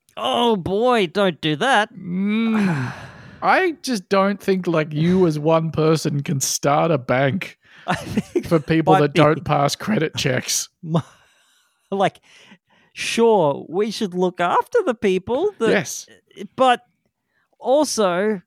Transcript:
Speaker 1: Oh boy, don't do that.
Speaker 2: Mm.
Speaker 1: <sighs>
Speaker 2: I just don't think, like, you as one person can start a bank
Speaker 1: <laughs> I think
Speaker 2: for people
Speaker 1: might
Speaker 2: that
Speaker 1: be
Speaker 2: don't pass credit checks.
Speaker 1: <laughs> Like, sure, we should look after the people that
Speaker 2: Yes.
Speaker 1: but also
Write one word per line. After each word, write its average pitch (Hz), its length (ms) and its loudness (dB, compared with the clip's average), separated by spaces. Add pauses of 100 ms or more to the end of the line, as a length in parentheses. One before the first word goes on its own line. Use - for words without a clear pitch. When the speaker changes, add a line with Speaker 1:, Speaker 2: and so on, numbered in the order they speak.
(180)
Speaker 1:
Oh 240 380 0
boy, 202 520 0
don't 185 320 0
do 156 180 -2
that. 220 360 0
Speaker 2:
Mm. 190 1040 -2
Speaker 1:
<sighs> - 460 -20
Speaker 2:
I 311 280 2 (120)
just 226 260 -4
don't 196 320 2
think, 190 260 -2
like, 156 260 -2
you 175 340 2
as 151 100 0
one 160 340 0
person 156 520 0
can 143 160 -2
start 160 520 0
a 151 60 2
bank 131 640 -2 (120)
Speaker 1:
<laughs> - 160 -20
I 180 80 -2
think - 520 -6
Speaker 2:
for 165 120 2
people 160 340 2
Speaker 1:
might 190 80 6
Speaker 2:
that 143 120 0
Speaker 1:
be 160 60 0
Speaker 2:
don't 151 260 4
pass 143 300 0
credit 180 400 -2
checks. - 540 -4 (140)
Speaker 1:
<laughs> 165 160 -2 (920)
Like, 170 300 -2 (720)
sure, 185 760 2
we 208 220 -2
should 185 240 -6
look 180 240 -2
after 226 440 0
the 262 120 -2
people 226 640 -2
that 226 100 0
Speaker 2:
Yes. - 380 -2 (480)
Speaker 1:
but 247 260 2 (800)
also 214 880 0